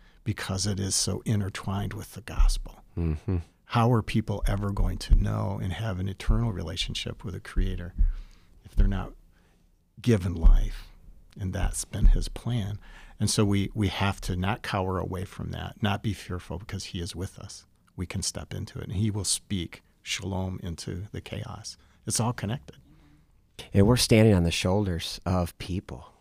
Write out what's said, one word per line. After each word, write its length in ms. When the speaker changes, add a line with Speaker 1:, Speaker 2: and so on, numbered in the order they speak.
Speaker 1:
because 420
it 140
is 160
so 300
intertwined 680
with 200
the 80
gospel. 600
Speaker 2:
Mm-hmm. 400
Speaker 1:
How 280
are 80
people 460
ever 240
going 280
to 160
know 460
and 120
have 260
an 100
eternal 420
relationship 720
with 120
a 40
creator 540
if 100
they're 120
not 240
given 340
life? 520
And 140
that's 320
been 220
his 220
plan. 500
And 100
so 140
we, 300
we 160
have 320
to 160
not 260
cower 340
away 280
from 260
that, 320
not 180
be 120
fearful, 460
because 260
he 160
is 140
with 220
us. 280
We 80
can 160
step 320
into 260
it, 80
and 80
he 160
will 140
speak 580
shalom 600
into 480
the 80
chaos. 560
It's 140
all 120
connected. 440
Speaker 2:
And 120
we're 120
standing 360
on 100
the 80
shoulders 720
of 340
people 600